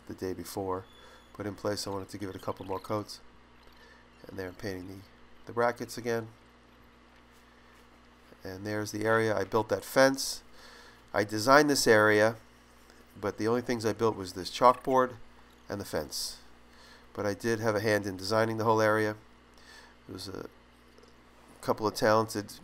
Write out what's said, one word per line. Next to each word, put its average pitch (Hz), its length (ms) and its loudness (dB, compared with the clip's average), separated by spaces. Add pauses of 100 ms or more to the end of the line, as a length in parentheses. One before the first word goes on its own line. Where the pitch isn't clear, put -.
the - 60 -10
day 92 180 -6
before, 95 520 -6 (520)
but 101 100 -8
in 101 80 -8
place 104 320 -6
I 107 40 -6
wanted 98 200 -8
to 104 80 -12
give 98 120 -8
it 95 60 -10
a 92 40 -16
couple - 260 -8
more 95 140 -6
coats. - 400 -6 (1040)
And 98 120 -14
there 92 100 -8
I'm 90 60 -14
painting 92 340 -10
the, 95 60 -14 (520)
the 104 60 -14
brackets 120 460 -2
again. 113 300 -4 (2250)
And 95 240 -12
there's 104 240 -4
the 107 140 -4
area 110 320 2
I 98 80 0
built 110 240 0
that 98 160 -2
fence. - 580 2 (720)
I 104 120 2
designed 117 440 6
this 139 180 2
area, 107 500 6 (840)
but 98 180 -4
the 107 80 -2
only 120 160 0
things 120 240 -4
I 107 60 2
built 104 240 0
was 92 160 -8
this 92 180 -10
chalkboard 127 600 4 (560)
and 101 120 -6
the 95 40 -8
fence. - 540 -8 (720)
But 101 140 -4
I - 80 -2
did 113 260 -2
have 113 140 2
a 101 60 0
hand 104 260 2
in 95 100 -6
designing 110 400 0
the 110 80 -2
whole 110 160 2
area. 107 360 2 (920)
It - 40 -14
was 95 160 -12
a - 200 -12 (1120)
couple 113 260 0
of 101 80 -2
talented 110 680 2